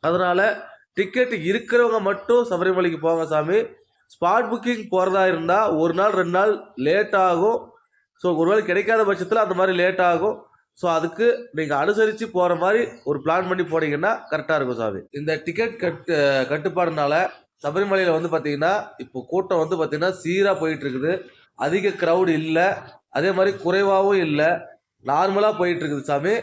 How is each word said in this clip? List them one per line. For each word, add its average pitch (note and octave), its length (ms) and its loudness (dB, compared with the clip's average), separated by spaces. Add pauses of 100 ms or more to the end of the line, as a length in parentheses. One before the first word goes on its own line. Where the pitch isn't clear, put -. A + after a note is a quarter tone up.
அதனால F3+ 380 2 (540)
டிக்கெட் B3 480 -2
இருக்கிறவங்க A#3 580 2
மட்டும் G3 480 2
சபரிமலைக்கு F3+ 520 0
போங்க E3 260 2
சாமி. D#3 320 0 (520)
ஸ்பாட் G#3 380 0
புக்கிங் A#3 420 -4
போறதா F#3 360 2
இருந்தா E3+ 320 2 (180)
ஒரு E3 180 2
நாள், G3 200 2
ரெண்டு F3 220 0
நாள் G#3 160 2 (240)
லேட் F#3+ 440 0
ஆகும். F#3 380 2 (640)
So, F3+ 120 0
ஒருவேளை F3 300 2
கிடைக்காத G#3 400 0
பட்சத்துல G3 380 0
அந்த F#3+ 120 -2
மாதிரி F#3 220 2
லேட் F#3 260 0
ஆகும். F3 340 2 (420)
So, F3 120 -2
அதுக்கு E3+ 360 0 (260)
நீங்க D3+ 240 -2
அனுசரிச்சு G#3+ 540 0
போற F3+ 240 2
மாதிரி F#3 260 2 (240)
ஒரு D3 160 -4
பிளான் E3+ 280 0
பண்ணி F3+ 160 -2
போனீங்கன்னா D#3 480 -2 (140)
கரெக்டா D3+ 300 -2
இருக்கும் B2+ 220 -2
சாமி. G#2 220 -4 (120)
இந்த D3+ 240 -6
டிக்கெட் G#3+ 420 -6
கட்டு-, E3 400 -4 (300)
கட்டுப்பாடுனால D#3 680 -2 (460)
சபரிமலையில F#3 520 0
வந்து D#3+ 180 0
பாத்தீங்கன்னா, D3 420 0 (260)
இப்போ - 200 -12 (100)
கூட்டம் F#3 320 0
வந்து D#3+ 180 -2
பாத்தீங்கன்னா D#3 380 -2
சீரா F#3+ 420 0
போயிட்டு D#3 260 -4
இருக்குது. C3+ 280 -2 (460)
அதிக F#3 360 0
கிரவுட் F3 400 2
இல்ல, D#3+ 240 -2 (520)
அதே D#3+ 220 0
மாதிரி F#3+ 260 2
குறைவாவும் G3 640 2
இல்ல, D3+ 220 0 (640)
நார்மலா G3 520 2
போயிட்டு F3 260 -2
இருக்குது D3 260 -6
சாமி. D3+ 340 0